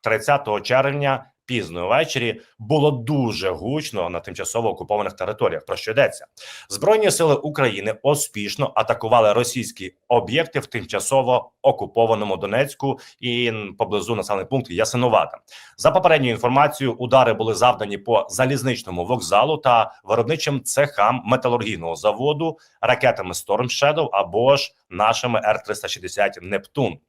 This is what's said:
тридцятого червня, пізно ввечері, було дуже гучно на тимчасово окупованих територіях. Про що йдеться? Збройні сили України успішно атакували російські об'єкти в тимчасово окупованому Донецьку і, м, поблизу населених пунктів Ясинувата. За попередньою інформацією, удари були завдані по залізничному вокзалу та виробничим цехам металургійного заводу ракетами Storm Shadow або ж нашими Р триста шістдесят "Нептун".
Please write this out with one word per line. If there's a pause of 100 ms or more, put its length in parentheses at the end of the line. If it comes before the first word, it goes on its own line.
тридцятого
червня, (200)
пізно
ввечері, (180)
було
дуже
гучно
на
тимчасово
окупованих
територіях.
Про
що
йдеться? (440)
Збройні
сили
України
успішно
атакували
російські (120)
об'єкти
в
тимчасово (100)
окупованому
Донецьку (200)
і,
м,
поблизу
населених
пунктів
Ясинувата. (400)
За
попередньою
інформацією,
удари
були
завдані
по
залізничному
вокзалу
та (100)
виробничим
цехам
металургійного
заводу (240)
ракетами
Storm
Shadow
або
ж (160)
нашими
Р
триста
шістдесят
"Нептун".